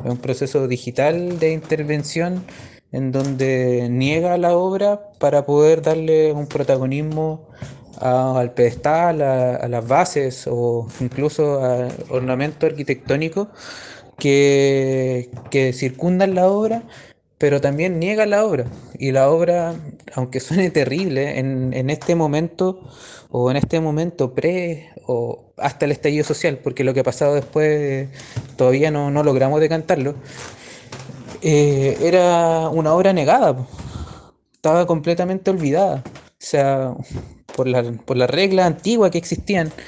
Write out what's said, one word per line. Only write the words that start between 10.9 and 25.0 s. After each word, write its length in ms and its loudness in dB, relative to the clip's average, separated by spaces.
incluso 640 -2
a 240 0
ornamentos 600 -2
arquitectónicos 800 -4
que, 1120 2
que 240 2
circundan 640 0
la 120 4
obra, 360 0
pero 240 2
también 380 0
niega 260 0
la 200 2
obra. 200 -2
Y 120 -2
la 180 4
obra, 440 2
aunque 260 -4
suene 300 0
terrible, 680 -2
en, 340 -2
en 160 -2
este 260 0
momento 680 0
o 180 0
en 80 0
este 220 0
momento 540 -2
pre 560 -4